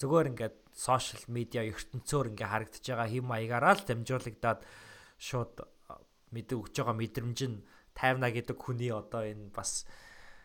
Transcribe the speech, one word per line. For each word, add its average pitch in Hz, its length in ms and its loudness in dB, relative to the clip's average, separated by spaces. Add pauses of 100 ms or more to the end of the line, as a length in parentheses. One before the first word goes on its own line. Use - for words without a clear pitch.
зүгээр 139 320 6
ингээд 113 240 -4 (160)
сошиал - 560 0
медиа 120 380 -2
ертөнцөөр 123 640 -2
ингээд 107 240 -4
харагдаж 110 320 -4
байгаа 117 240 0
хэм 123 160 0
маягаараа 120 480 6
л 196 120 0
дамжуулагдаад 117 720 0 (580)
шууд, 120 340 -2 (380)
а, - 80 -14 (340)
мэд-, 117 220 -4
өгч 107 240 -4
байгаа 117 180 2
мэдрэмж 117 440 -2 (100)
нь 107 80 -6 (360)
Тайвна 127 400 4
гэдэг 120 240 -2
хүний 123 320 -2
одоо 110 320 -2
энэ 107 320 -6
бас - 320 -4 (580)